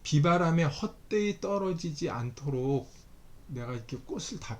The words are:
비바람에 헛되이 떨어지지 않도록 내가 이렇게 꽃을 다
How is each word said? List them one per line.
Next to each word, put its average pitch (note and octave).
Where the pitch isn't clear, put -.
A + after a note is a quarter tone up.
비바람에 E3
헛되이 G#3
떨어지지 F#3
않도록 B2+
내가 A#2+
이렇게 B2
꽃을 F3+
다 A#2